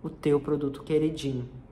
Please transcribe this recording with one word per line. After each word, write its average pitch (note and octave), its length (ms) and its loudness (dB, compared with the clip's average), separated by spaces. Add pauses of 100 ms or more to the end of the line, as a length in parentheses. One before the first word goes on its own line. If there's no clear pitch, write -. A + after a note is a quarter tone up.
o D#3+ 80 -6
teu D3 280 4
produto C#3+ 440 -2
queridinho D3+ 680 0 (240)